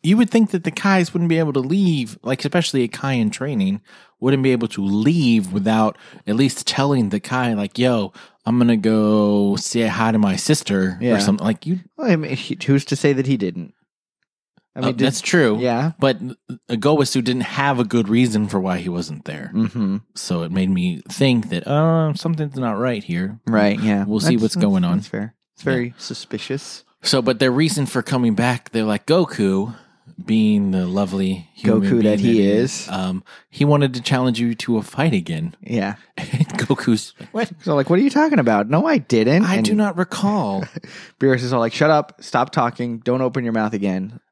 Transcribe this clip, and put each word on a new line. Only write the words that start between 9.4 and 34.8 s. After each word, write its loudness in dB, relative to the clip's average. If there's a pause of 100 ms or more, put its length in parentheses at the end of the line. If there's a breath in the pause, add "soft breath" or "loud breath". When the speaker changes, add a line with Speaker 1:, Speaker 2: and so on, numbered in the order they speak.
Speaker 1:
say -2
hi 0
to 2
my 2
sister," 0
Speaker 2:
Yeah. 2
Speaker 1:
or 0
something. 0
Like, -2
you -2 (160)
Speaker 2:
Well, -2
I 4
mean, -6
he, -8
who's 2
to -2
say 2
that 0
he 0
didn't? -6 (1040)
I -10
Speaker 1:
Uh, -4
Speaker 2:
mean, -2
did 2
Speaker 1:
that's -2
true. 2
Speaker 2:
Yeah. 0
Speaker 1:
But 2 (540)
Gowasu 2
didn't 0
have -2
a 2
good 0
reason 2
for -2
why -2
he -6
wasn't -6
there. -12
Speaker 2:
Mm-hmm. -2 (180)
Speaker 1:
So -4
it -8
made 0
me 0
think 0
that, -4
uh, 2
something's -6
not -4
right -2
here. -6
Speaker 2:
Right, 2
yeah. 0
Speaker 1:
We'll -2
see 2
Speaker 2:
That's, 2
Speaker 1:
what's 0
Speaker 2:
that's, 0
Speaker 1:
going 2
on. 0
Speaker 2:
that's -6
fair. -8 (220)
It's -20
Speaker 1:
Yeah. 0
Speaker 2:
very -4
suspicious. -10 (180)
Speaker 1:
So, 2
but 0
their 4
reason 0
for -2
coming 0
back, 0
they're -2
like, -2
"Goku," 0 (500 loud breath)
being 2
the 0
lovely -2
human 2
Speaker 2:
Goku 0
Speaker 1:
being 2
Speaker 2:
that 2
he 0
Speaker 1:
that 4
he 4
Speaker 2:
is. 0
Speaker 1:
is, -14
um, -4 (260 loud breath)
he -2
wanted 4
to -6
challenge 0
you 0
to -2
a -2